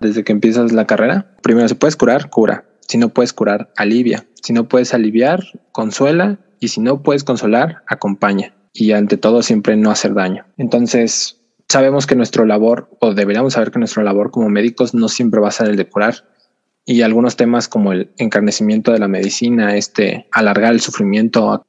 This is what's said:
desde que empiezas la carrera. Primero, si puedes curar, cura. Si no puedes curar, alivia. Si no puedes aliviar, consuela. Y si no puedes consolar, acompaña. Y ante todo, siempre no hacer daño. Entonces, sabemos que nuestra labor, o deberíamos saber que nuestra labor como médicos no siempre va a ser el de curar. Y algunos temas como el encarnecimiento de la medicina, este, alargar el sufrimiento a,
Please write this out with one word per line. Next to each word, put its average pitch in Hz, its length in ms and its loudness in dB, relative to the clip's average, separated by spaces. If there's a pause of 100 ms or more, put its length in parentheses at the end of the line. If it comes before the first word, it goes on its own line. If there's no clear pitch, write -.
desde 107 220 0
que 110 80 -2
empiezas 113 400 2
la 110 140 2
carrera. 120 560 0
Primero, 117 240 4
si 117 100 0
puedes 156 200 0
curar, 131 320 0
cura. - 380 -2 (200)
Si 117 120 -4
no 117 100 2
puedes 120 240 0
curar, 104 440 -4
alivia. 110 500 0 (160)
Si - 100 -6
no 117 160 0
puedes 123 240 0
aliviar, 120 500 0 (300)
consuela. 156 640 0 (220)
Y 117 80 -4
si - 140 -6
no 143 200 -2
puedes 143 220 0
consolar, 123 600 -2
acompaña. 98 680 -4 (200)
Y 107 180 2
ante 104 240 2
todo, 113 260 2
siempre 107 360 0
no 107 120 2
hacer 104 220 -2
daño. 95 320 -2 (140)
Entonces, 120 840 -2 (280)
sabemos 135 380 2
que 139 100 2
nuestra 117 280 0
labor, 110 460 0 (100)
o 110 140 0
deberíamos 107 400 -2
saber 110 160 -2
que - 80 -4
nuestra 110 240 -4
labor 101 280 0
como 113 200 -2
médicos 117 420 0
no 113 160 0
siempre 110 320 0
va 104 80 2
a 101 40 -4
ser 110 180 -2
el 104 60 0
de 95 120 -4
curar. 107 380 -4 (580)
Y 120 160 0
algunos 113 360 2
temas 117 300 0
como 101 260 -2
el 92 260 -4
encarnecimiento 107 720 0
de 113 60 2
la 101 100 0
medicina, 104 680 0
este, - 560 -4
alargar 107 420 2
el 113 60 2
sufrimiento 107 680 0
a, 104 180 -4